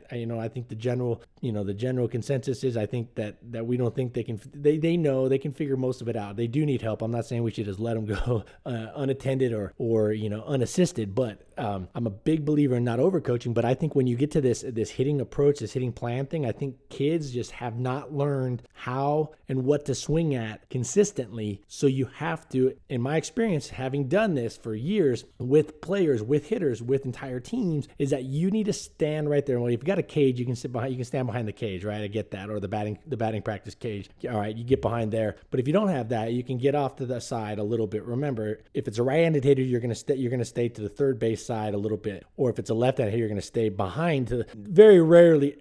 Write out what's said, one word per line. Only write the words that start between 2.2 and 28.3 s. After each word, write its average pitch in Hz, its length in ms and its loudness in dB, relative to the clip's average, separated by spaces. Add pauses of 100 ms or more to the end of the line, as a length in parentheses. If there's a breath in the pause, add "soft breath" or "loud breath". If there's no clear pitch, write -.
is 123 140 0
I 107 100 0
think 120 300 -6
that, 104 220 -6 (140)
that 117 140 -6
we 123 100 0
don't 123 180 0
think 123 200 -4
they 117 80 -2
can, 110 140 -6
f-, 117 180 -16
they, 147 240 4
they 165 180 2
know 135 320 2
they 135 100 2
can 139 140 -6
figure 135 240 -2
most 127 240 -2
of 117 80 -6
it 113 80 -4
out. 101 200 -6
They 117 100 0
do 143 180 0
need 131 180 0
help. 110 200 -4
I'm 113 80 -2
not 117 160 -4
saying 120 160 -4
we 113 80 0
should 107 140 -6
just 101 160 -6
let 113 140 -2
them 110 120 -4
<laughs> 104 200 -2
go, 120 180 0 (220 loud breath)
uh, 117 200 -6 (100)
unattended 131 560 0
or, 104 260 -4
or, 110 340 2
you 107 160 -4
know, 107 160 -6
unassisted, 127 680 0
but, 113 280 -4 (140)
um, 98 380 -4
I'm 120 120 -4
a 107 40 -2
big 156 340 -2
believer 147 320 2
in 120 80 2
not 117 140 0
overcoaching. 131 540 0
But 113 120 2
I 120 100 2
think 151 200 -2
when 131 120 4
you 120 100 0
get 147 160 0
to 165 80 2
this, 123 260 0
this 110 240 -4
hitting 139 300 0
approach, 143 380 2
this 110 140 -8
hitting 127 200 -4
plan 123 340 -6
thing, 151 200 -4
I 110 60 -2
think 135 240 -8 (120)
kids 147 440 -2
just 120 200 -6
have 120 260 -8
not 127 340 -4
learned 139 500 -2 (120)
how 143 580 -2 (160 soft breath)
and 131 160 -2
what 143 220 2
to 135 80 -2
swing 151 400 0
at 110 360 -8
consistently. 117 960 -2
So - 200 -2
you 131 200 2 (100)
have 160 340 -6
to, 131 240 2 (140)
in 127 120 -4
my 139 160 -2
experience, 175 540 -2
having 131 360 -4
done 190 280 2
this 117 220 -2
for 110 180 -8
years 139 500 0 (140)
with 143 420 2
players, 160 420 0
with 143 240 0
hitters, 151 340 -2
with 135 240 0
entire 127 360 -8
teams, 170 480 -4 (100)
is 139 120 0
that 135 140 -2
you 151 260 -2